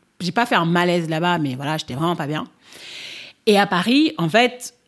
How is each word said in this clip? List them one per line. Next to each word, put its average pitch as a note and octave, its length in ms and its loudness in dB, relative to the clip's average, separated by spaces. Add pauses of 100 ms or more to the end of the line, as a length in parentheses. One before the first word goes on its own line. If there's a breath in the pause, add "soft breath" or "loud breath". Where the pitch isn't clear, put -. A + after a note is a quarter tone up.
(200)
j'ai E3+ 120 -4
pas A#3 140 0
fait A#3+ 80 0
un F3 100 2
malaise F3 460 2
là-bas, E3+ 260 0
mais C#3+ 180 -2
voilà, C#3+ 220 -4
j'étais D3+ 160 -10
vraiment E3 240 -2
pas D#3 100 -6
bien. D3+ 180 -6 (1040 loud breath)
Et G3+ 100 6
à G3+ 100 6
Paris, B3 500 2
en E3+ 100 0
fait, A#3+ 460 2 (120)